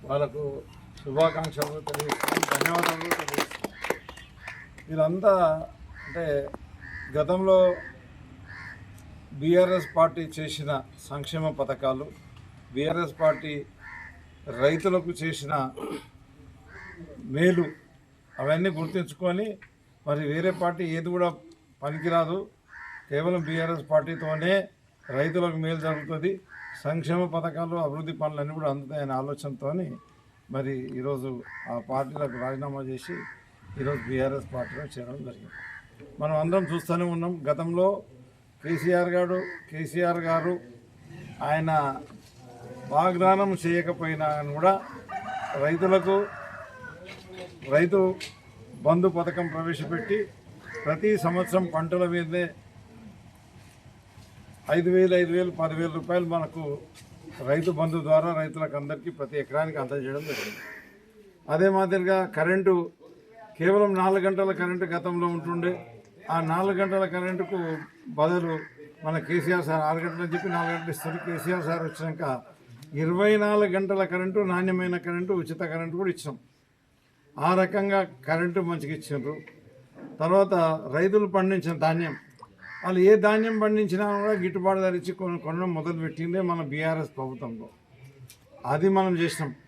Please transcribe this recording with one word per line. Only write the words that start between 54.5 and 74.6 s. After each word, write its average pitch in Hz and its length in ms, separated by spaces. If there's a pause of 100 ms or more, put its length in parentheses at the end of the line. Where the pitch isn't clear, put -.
ఐదు 175 180
వేలు, 185 260
ఐదు 170 140
వేలు, 180 260
పదివేల 160 380
రూపాయలు 175 340
మనకు 160 300 (880)
రైతు 160 280
బంధు 165 280
ద్వారా 156 240 (100)
రైతులకు 156 400
అందరికీ 143 380
ప్రతి 143 240
ఎకరానికి 151 400
అందజేయడం 135 480
జరిగింది. - 300 (920)
అదే 185 220
మాదిరిగా 190 420 (180)
కరెంటు, 185 380 (840)
కేవలం 196 320 (100)
నాలుగు 190 260
గంటల 196 340
కరెంటు 180 320
గతంలో 175 340 (100)
ఉంటుండే, 175 360 (640)
ఆ - 20 (160)
నాలుగు 190 300
గంటల 190 320
కరెంటుకు 185 460 (600)
బదులు 170 320 (540)
మన 160 100 (140)
కేసీఆర్ 170 400
సార్ 160 180
ఆరు 165 160
గంటలు 170 220
అని 165 80
చెప్పి 175 240
నాలుగు 170 180
గంటలు 165 200
ఇస్తారు. 160 220 (120)
కేసీఆర్ 170 400
సార్ 165 180
వచ్చినాక 160 340 (840)
ఇరవై 190 280 (140)
నాలుగు 208 320
గంటల 190 260 (100)
కరెంటు, 190 400
నాణ్యమైన 185 420 (120)